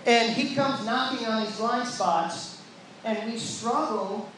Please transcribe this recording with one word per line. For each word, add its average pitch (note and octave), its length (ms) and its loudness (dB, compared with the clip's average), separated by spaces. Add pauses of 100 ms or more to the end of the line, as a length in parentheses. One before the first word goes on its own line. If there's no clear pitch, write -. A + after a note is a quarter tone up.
And A#3 280 6
he C#4+ 220 0
comes C4+ 300 2
knocking B3 420 0
on A3 180 0
these G3+ 120 -4
blind A#3 320 0
spots, E3+ 720 0 (460)
and A3 260 0
we A#3 80 -4
struggle A3 1000 -2